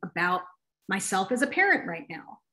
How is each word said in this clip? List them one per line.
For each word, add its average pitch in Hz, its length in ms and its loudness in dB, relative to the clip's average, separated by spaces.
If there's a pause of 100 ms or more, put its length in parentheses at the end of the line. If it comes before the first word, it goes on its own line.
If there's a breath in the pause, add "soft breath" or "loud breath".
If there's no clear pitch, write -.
about 180 380 0 (460)
myself 190 440 0
as 247 100 2
a 277 60 2
parent 370 400 2
right 165 220 -8
now? - 300 -14 (140)